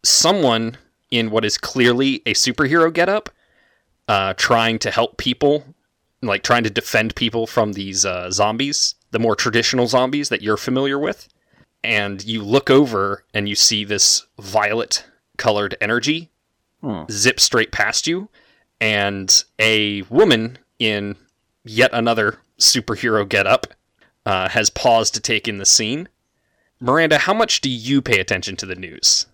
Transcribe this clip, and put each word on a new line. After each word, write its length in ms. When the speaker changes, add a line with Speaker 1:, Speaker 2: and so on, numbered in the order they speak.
Speaker 1:
someone 720
in 200
what 140
is 120
clearly 680
a 80
superhero 600
getup, 360
uh, 260
trying 460
to 120
help 260
people, 460
like, 220
trying 200
to 60
defend 460
people 320
from 260
these, 320
uh, 260
zombies, 640
the 80
more 160
traditional 520
zombies 420
that 120
you're 160
familiar 420
with. 280
And 420
you 180
look 260
over 540
and 140
you 80
see 300
this 400
violet-colored 1400
energy 500
Speaker 2:
Hmm. 280
Speaker 1:
zip 300
straight 320
past 340
you, 240
and 640
a 460
woman 560
in 380
yet 300
another 460
superhero 680
getup, 400
uh, 220
has 200
paused 460
to 40
take 280
in 100
the 80
scene. 420
Miranda, 380
how 160
much 280
do 80
you 320
pay 180
attention 380
to 100
the 80
news? 580